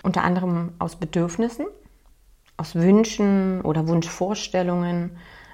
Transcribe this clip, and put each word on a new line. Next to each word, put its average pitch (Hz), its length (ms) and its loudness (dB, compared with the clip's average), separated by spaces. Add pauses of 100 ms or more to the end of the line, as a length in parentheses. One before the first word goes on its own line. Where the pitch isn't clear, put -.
unter 185 220 2
anderem 175 560 0
aus 170 160 -4
Bedürfnissen, 190 720 -2 (920)
aus 160 160 -8
Wünschen 190 880 4
oder 156 260 0
Wunschvorstellungen, 175 1200 -2 (420)